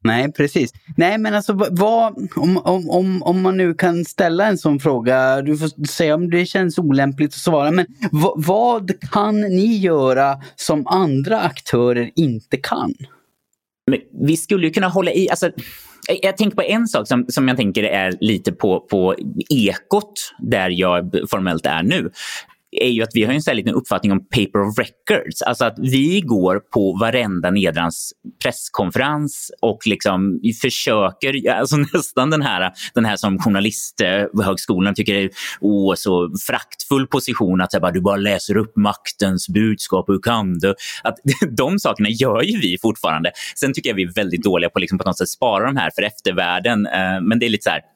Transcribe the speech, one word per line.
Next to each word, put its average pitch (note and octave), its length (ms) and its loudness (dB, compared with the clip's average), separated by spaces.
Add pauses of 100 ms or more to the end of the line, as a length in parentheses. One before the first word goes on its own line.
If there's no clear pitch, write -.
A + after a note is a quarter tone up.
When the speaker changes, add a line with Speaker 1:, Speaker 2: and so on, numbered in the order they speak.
Speaker 1:
Nej, A#2+ 300 0
precis. C#3+ 380 0 (260)
Nej, F3+ 200 2
men G#3+ 160 -2
alltså, G#3 200 -2
va-, G3 180 0
vad, G#3+ 460 2 (180)
om, F3+ 220 2
om, F3 320 0
om, F#3 340 0
om F3+ 180 2
man F#3 160 2
nu F3+ 160 2
kan F3 320 0
ställa F#3 420 0
en G3 100 2
sån D3 220 2
fråga, C3 640 2
du D3 160 0
får D3 300 -4
säga D#3 280 0
om F3 140 0
det F3 160 2
känns F#3 320 0
olämpligt C#3 520 2
att - 40 -12
svara, D3+ 380 2
men F3+ 140 2 (260)
va-, D3+ 240 2
vad G3+ 560 0 (200)
kan G#3+ 300 2
ni G#3 360 2
göra C#3 600 2 (180)
som D3+ 320 -2
andra F3+ 520 2
aktörer A#2+ 760 0
inte C3 420 0
kan? - 360 -2 (1000)
Speaker 2:
Men C3 80 2 (280)
vi D#3+ 100 2
skulle F3+ 300 0
ju D#3 60 -2
kunna F#3+ 140 2
hålla F3+ 240 0
i, F#3 180 2
alltså, F3 200 0 (580)
jag, F3+ 140 0
jag F#3+ 160 0
tänker G#3 180 0
på F#3+ 80 0
en A3+ 240 0
sak A2+ 200 -2
som, B2 200 2
som C3 200 0
jag B2+ 100 2
tänker G#2 260 0
är F#2+ 360 0
lite G#2 320 0
på, F#2 280 0
på F#2 360 2 (340)
Ekot, C3+ 640 0 (260)
där G#2 300 0
jag F2+ 420 0 (180)
formellt F#2 360 -2
är D#2 180 0
nu, D#3 260 0 (600)
är - 180 0
ju A2+ 140 0
att A2+ 100 -4
vi A2 100 2
har A#2 100 0
en D3 80 0
sån D3+ 100 -2
här B2+ 40 0
liten G#2 200 -2
uppfattning G2+ 360 0
om G2 80 0
paper G2+ 500 0
of G#2+ 80 -4
records. - 640 -2
Alltså B2 240 0
att A2+ 120 -2
vi C#3 440 2
går G2 380 2
på F#2+ 420 0
varenda G#2 500 0
nedrans E2+ 640 0 (300)
presskonferens C#3 1080 -2 (100)
och A2+ 260 0
liksom, G2 540 0
vi A2+ 120 0
försöker, A#2+ 1000 0
alltså C3 260 0
<laughs> D3 160 0
nästan C#3+ 360 0
den D#3 120 0
här, F#2 300 -2 (220)
den A#2 120 2
här G#2 100 0
som F#2+ 240 0
journalisthögskolan G2 1600 0
tycker G#2 200 0
är, G2 140 0 (300)
åh, G2 360 2
så F2 340 0 (180)
fraktfull - 600 -2
position, G#2 540 0
att F#2 100 -2
så - 60 -2
här F2 40 0
bara, F2+ 100 -2
"Du F2+ 100 -2
bara G2+ 140 2
läser G2 420 0
upp A2 180 -2
maktens G2+ 760 -2
budskap, G2+ 600 0
hur F#2+ 120 2
kan A2 320 0
du?" F#2+ 220 0 (280)
Att - 120 -2 (180)
<laughs> C3 240 -2
de C#3+ 220 0
sakerna G#2 300 -2
gör A2+ 320 2
ju G#3 180 0
vi F#2 220 0
fortfarande. E2+ 500 0 (240)
Sen C3+ 180 -2
tycker - 160 -4
jag A2 60 -2
vi F#2+ 80 0
är F2 100 -6
väldigt F2+ 300 -2
dåliga F2 260 2
på, - 100 -2
liksom, F2+ 180 -2
på F#2 60 -4
något F#2 140 -2
sätt F#2 120 -2
spara G#2+ 360 0
de C#3 120 -2
här E2+ 180 -2
för - 60 -2
eftervärlden. F#2+ 840 -2
Eh, F#2 360 -2
men A2 180 0
det A#2 60 0
är A#2 40 0
lite G#2+ 140 -4
så G2 60 2
här D#2 120 -2 (140)